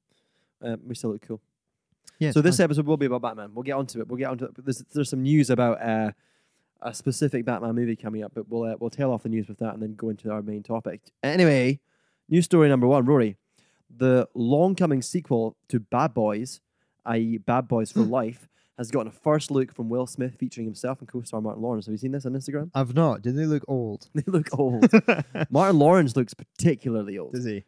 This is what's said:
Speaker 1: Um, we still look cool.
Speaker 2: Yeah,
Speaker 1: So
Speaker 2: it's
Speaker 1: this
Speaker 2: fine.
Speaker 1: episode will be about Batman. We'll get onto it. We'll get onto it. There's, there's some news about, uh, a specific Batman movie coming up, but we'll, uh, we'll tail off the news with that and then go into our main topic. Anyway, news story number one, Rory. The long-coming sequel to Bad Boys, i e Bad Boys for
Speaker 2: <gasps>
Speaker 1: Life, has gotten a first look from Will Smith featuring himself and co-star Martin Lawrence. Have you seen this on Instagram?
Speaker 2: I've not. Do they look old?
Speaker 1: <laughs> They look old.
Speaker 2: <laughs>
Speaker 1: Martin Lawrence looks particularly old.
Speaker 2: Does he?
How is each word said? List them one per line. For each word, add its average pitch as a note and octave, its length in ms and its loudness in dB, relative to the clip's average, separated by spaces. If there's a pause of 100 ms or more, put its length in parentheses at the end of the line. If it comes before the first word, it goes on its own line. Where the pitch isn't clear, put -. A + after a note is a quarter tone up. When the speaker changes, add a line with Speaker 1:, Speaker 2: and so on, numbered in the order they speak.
(720)
Speaker 1:
Um, A2 120 -10
we A#2+ 100 -10
still A2+ 160 -6
look G#2 140 -8
cool. A2 160 -12 (800)
Speaker 2:
Yeah, D3+ 120 0
Speaker 1:
So D3+ 80 2
Speaker 2:
it's D3+ 60 6
Speaker 1:
this F3 120 4
Speaker 2:
fine. F#3 80 6
Speaker 1:
episode D3 220 0
will D3+ 100 2
be C#3+ 80 0
about B2 160 -2
Batman. A2 320 -8
We'll A#2+ 100 -10
get C3+ 100 -6
onto C3+ 280 -6
it. G#2+ 60 -10
We'll B2 100 -8
get C3 120 -6
onto B2+ 160 -8
it. - 60 -10 (140)
There's, C3+ 140 -4 (140)
there's C#3+ 160 -2
some C3 140 -4
news C#3+ 260 4
about, A#2+ 320 2
uh, A2 300 -2 (680)
a A#2+ 120 -8
specific B2+ 520 -2
Batman A2+ 300 -2
movie A#2 200 -2
coming G#2+ 280 -8
up, G2+ 120 -14
but G#2+ 140 -10
we'll, A#2 220 -6
uh, G#2+ 80 -8
we'll A#2 100 -6
tail C3+ 220 -2
off A2+ 120 -4
the A2+ 60 -6
news A2 180 -4
with G#2+ 120 -14
that A2 140 -6
and A2 80 -12
then A2 140 -10
go A2+ 140 -6
into G#2+ 220 -8
our G#2+ 100 -6
main G#2 220 -8
topic. A2+ 380 -8 (220)
Anyway, C#3+ 560 4 (480)
news E3 180 4
story D#3+ 240 6
number B2+ 180 4
one, C3+ 180 4
Rory. A#2+ 320 2 (580)
The B2+ 380 4
long-coming D3 680 2
sequel A#2 540 -2 (140)
to B2 100 -2
Bad A#2+ 340 -2
Boys, A2 460 -2 (460)
i A#2 120 -2
e A2+ 200 -2
Bad A#2+ 300 -2
Boys A2+ 240 -2
for A2+ 100 0
Speaker 2:
<gasps> - 20 2
Speaker 1:
Life, A#2+ 440 -4 (300)
has A2+ 140 -10
gotten B2 160 -2
a G#2+ 40 -16
first D3+ 380 0
look C3+ 240 -2
from A#2 160 -8
Will B2 160 -2
Smith B2+ 320 -8
featuring A#2+ 300 -8
himself B2+ 320 -8
and A#2+ 80 -20
co-star A2+ 340 -8
Martin G#2+ 220 -6
Lawrence. A2+ 240 -4
Have G#2+ 60 -6
you G#2+ 40 -4
seen C3 140 -6
this C3+ 160 -6
on B2 60 -4
Instagram? C#3+ 420 -4
Speaker 2:
I've C3 180 0
not. C3 300 2
Do A#2+ 80 -2
they D3 140 -2
look D3+ 220 0
old? A#2+ 440 -4
Speaker 1:
<laughs> - 20 -12
They D3 140 -2
look F3 200 0 (120)
old. B2+ 260 4 (340)
Speaker 2:
<laughs> - 300 -4
Speaker 1:
Martin F3 300 4
Lawrence D3+ 360 6
looks B2+ 200 -2
particularly A2 800 -2
old. E2 160 -10
Speaker 2:
Does B2 120 -6
he? G#2 220 -6